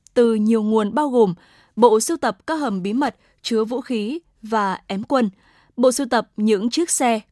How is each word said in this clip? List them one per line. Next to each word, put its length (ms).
từ 220
nhiều 280
nguồn 300
bao 160
gồm 240
bộ 240
sưu 180
tập 200
các 80
hầm 280
bí 100
mật 220
chứa 220
vũ 180
khí 380
và 460
ém 160
quân – 260
bộ 140
sưu 160
tập 200
những 320
chiếc 200
xe 300